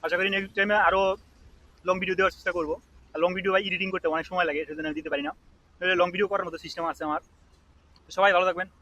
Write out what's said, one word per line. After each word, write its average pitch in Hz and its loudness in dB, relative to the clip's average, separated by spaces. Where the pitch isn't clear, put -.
আশা 160 -2
করি 190 0
নেক্সট 196 -4
টাইমে 202 2
আরো 190 4
লং 185 2
ভিডিও 185 -2
দেওয়ার 190 2
চেষ্টা - -4
করবো। 170 -2
আর 151 -6
লং 180 2
ভিডিও 190 -2
ভাই 196 4
এডিটিং 185 -2
করতে 175 -2
অনেক 160 -2
সময় 180 0
লাগে, 147 -2
সেজন্য 156 -8
আমি 151 -6
দিতে 156 -10
পারি 143 -2
না। 156 -6
নাহলে 185 2
লং 180 4
ভিডিও 185 0
করার 190 -2
মতো 165 -8
সিস্টেম 165 -8
আছে 160 -4
আমার। 156 -2
তো - -20
সবাই 196 4
ভালো 180 4
থাকবেন। 180 -4